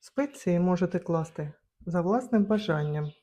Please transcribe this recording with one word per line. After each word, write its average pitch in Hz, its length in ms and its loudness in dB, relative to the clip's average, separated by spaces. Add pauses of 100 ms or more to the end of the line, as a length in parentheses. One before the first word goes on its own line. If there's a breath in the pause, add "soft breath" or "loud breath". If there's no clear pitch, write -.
Спеції 220 600 -2
можете 180 380 2
класти 160 540 -4 (280)
за 175 200 -2
власним 208 440 2
бажанням. 151 680 0 (100)